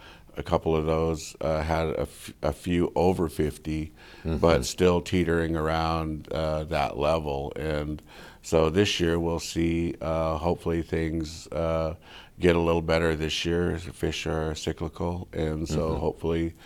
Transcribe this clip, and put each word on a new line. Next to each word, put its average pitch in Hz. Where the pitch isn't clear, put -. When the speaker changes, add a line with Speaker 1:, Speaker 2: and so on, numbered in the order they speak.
Speaker 1:
a -
couple 82
of 78
those, 80
uh, 78
had 80
a, -
f-, -
a 76
few 87
over 87
fifty, 78
Speaker 2:
Mm-hmm. 80
Speaker 1:
but 82
still 87
teetering 82
around, 80
uh, 78
that 76
level. 73
And 76
so 80
this 101
year 85
we'll 82
see, 85
uh, 80
hopefully 85
things, 80
uh, 80
get 87
a 85
little 85
better 82
this 78
year. 85
Fish 82
are 80
cyclical, 87
and 78
so 80
Speaker 2:
Mm-hmm. 80
Speaker 1:
hopefully, 82